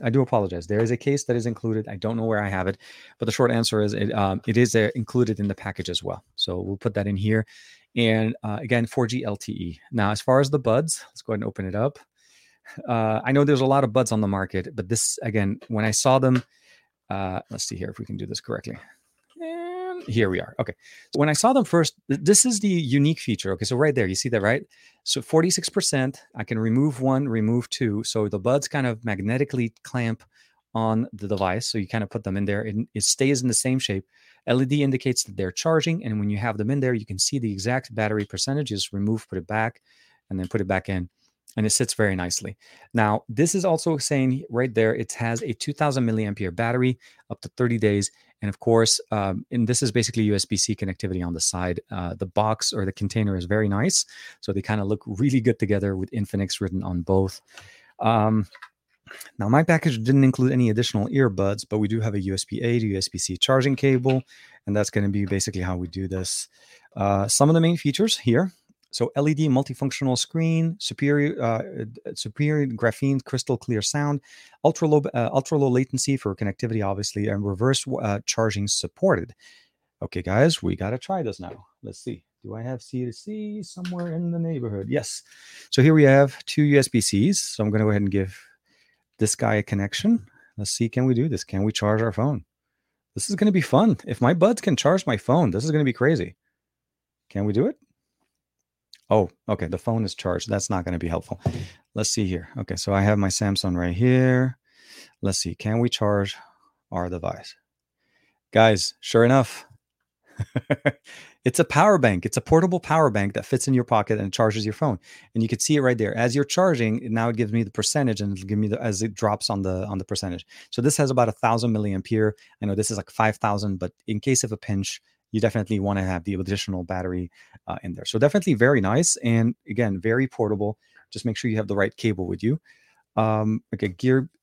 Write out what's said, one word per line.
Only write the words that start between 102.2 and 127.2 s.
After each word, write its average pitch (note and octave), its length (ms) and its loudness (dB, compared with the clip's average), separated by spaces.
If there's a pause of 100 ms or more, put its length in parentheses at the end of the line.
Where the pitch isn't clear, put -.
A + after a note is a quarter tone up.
here. F2 300 -6
Okay, G2 180 -6
so G2 180 -2
I G2 100 4
have G#2 140 4
my G2 120 2
Samsung G2 480 0
right F2 180 -2
here. B2+ 640 4 (640)
Let's G2 160 0
see. E2 180 -4
Can A2 240 -2
we A#2+ 80 2
charge G#2 480 0 (560)
our F2+ 160 -4
device? - 480 -8 (960)
Guys, A2 480 4
sure - 240 4
enough, B2+ 420 2 (720)
<laughs> - 1080 -6
it's B2+ 140 2
a E3 40 4
power F#3 340 4
bank. G#2+ 280 2
It's - 100 -4
a A#2 60 0
portable E3+ 400 2
power D3+ 280 2
bank G2+ 260 0
that G2+ 100 -4
fits C3 200 -2
in C3+ 80 2
your B2 120 2
pocket G#2+ 340 2
and G2 140 -4
charges A2 320 0
your G#2+ 80 -2
phone. B2+ 260 -2 (340)
And A2+ 80 0
you A2+ 60 2
can A2 120 -2
see D3+ 180 2
it C#3 40 2
right B2+ 160 2
there. G#2+ 160 0
As A#2+ 220 0
you're C#3+ 80 2
charging, B2+ 560 2 (140)
now A2+ 160 0
it A2 80 -4
gives A2 160 0
me A#2 100 2
the G#2 80 -4
percentage A2+ 480 0
and G2+ 140 -4
it'll F#2 120 -10
give G#2 140 0
me G#2+ 80 0
the, G2+ 140 -2
as G#2 200 -2
it G#2+ 120 -4
drops G#2 360 0
on G2 120 -2
the, F#2 260 -2
on G2 120 -6
the F#2+ 60 -8
percentage. F#2 400 -6 (240)
So - 120 -4
this C#3+ 160 2
has C#3 140 2
about A#2+ 180 4
a - 20 -2
thousand A2+ 400 0
milliampere. G#2+ 600 0 (280)
I G#2 40 -4
know G2 100 0
this G#2+ 160 -2
is, G#2 60 -4
like, G2 120 -10
five A2 280 0
thousand, G2+ 420 -2
but F2+ 140 -6 (120)
in G#2+ 140 -4
case C3 240 0
of G#2+ 80 -6
a G#2+ 60 -6
pinch, - 440 -4 (300)
you A2 100 0
definitely A2 380 0
wanna G2 240 0
have F#2 200 -2
the G2 120 -4
additional F#2 500 -4
battery, F2+ 440 -4 (380)